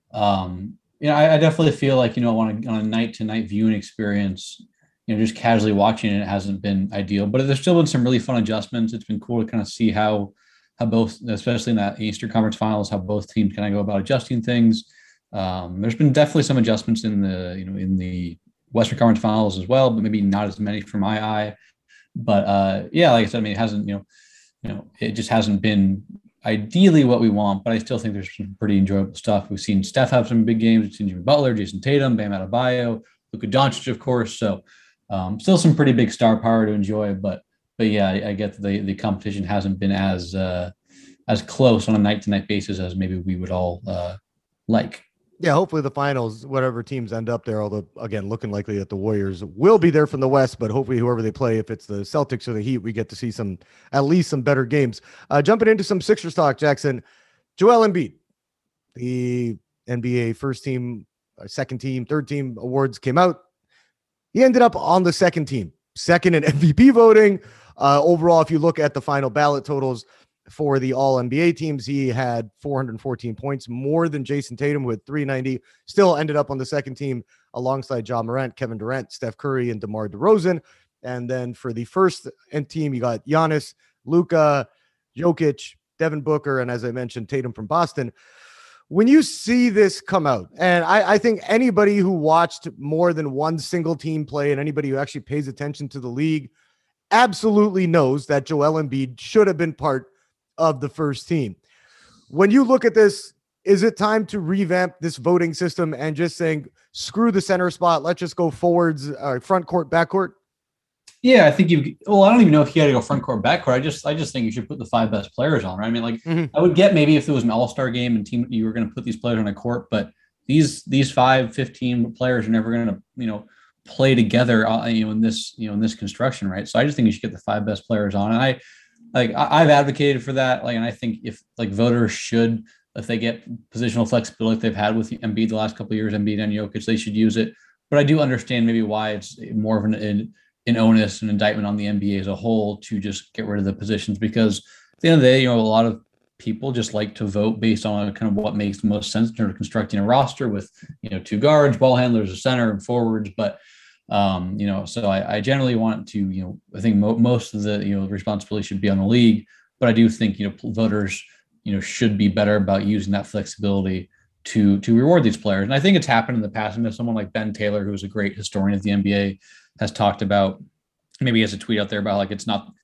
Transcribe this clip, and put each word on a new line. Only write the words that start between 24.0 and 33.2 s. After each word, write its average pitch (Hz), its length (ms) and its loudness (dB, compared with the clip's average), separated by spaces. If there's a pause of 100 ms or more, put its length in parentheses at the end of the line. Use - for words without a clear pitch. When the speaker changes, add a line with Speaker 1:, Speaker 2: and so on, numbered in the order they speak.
Speaker 1:
you 110 60 -8
know, 101 180 -12 (120)
it 113 120 -4
just 104 180 -8
hasn't 104 320 2
been 98 420 2 (420)
ideally 139 580 4
what 120 160 4
we 113 100 4
want, 101 320 0
but 117 120 -2
I 110 40 0
still 120 220 -4
think 110 140 -6
there's 95 240 -10
some 98 200 -12
pretty 104 200 0
enjoyable 98 380 2
stuff. 104 340 -2
We've 101 100 -8
seen 95 240 0
Steph 127 280 0
have 117 180 2
some 113 160 2
big 113 160 0
games. 113 240 4
We've 98 80 -10
seen 104 160 -4
Jimmy 92 120 -8
Butler, 135 320 2
Jason 101 280 -6
Tatum, 135 340 2
Bam 104 160 -4
Adebayo, 117 680 -2 (320)